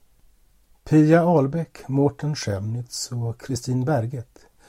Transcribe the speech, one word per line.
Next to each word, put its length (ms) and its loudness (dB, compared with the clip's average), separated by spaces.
Pia 340 6
Ahlbeck, 640 0
Mårten 480 0
Schemnitz 760 -6
och 300 -6
Kristin 440 -4
Berget 540 -4